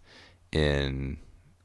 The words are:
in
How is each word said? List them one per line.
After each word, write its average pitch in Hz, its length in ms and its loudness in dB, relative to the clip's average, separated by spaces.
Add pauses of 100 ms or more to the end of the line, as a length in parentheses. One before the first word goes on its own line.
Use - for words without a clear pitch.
(520)
in 69 680 0 (480)